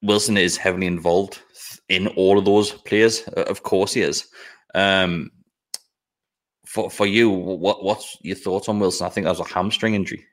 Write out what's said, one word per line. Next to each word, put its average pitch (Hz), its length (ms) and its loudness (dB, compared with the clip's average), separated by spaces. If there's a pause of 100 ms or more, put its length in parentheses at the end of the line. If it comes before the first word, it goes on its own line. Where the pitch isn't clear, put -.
Wilson 104 360 2
is 90 180 2
heavily 92 320 -2
involved 87 540 0 (480)
in 92 200 0
all - 300 4
of 95 60 0
those 101 260 4
players. - 640 0
Uh, 90 140 -2
of - 140 -6
course - 300 0
he 123 80 0
is. 76 260 -2 (480)
Um, 92 560 0 (1300)
for, 101 240 -6
for 101 180 -2
you, 110 220 4
what, 92 540 -2
what's - 380 -4
your 92 140 -8
thoughts 98 340 -4
on 104 100 -2
Wilson? 90 280 0
I - 20 -4
think 98 160 -4
that 85 120 0
was - 20 -10
a - 140 -10
hamstring 107 420 0
injury. - 380 -4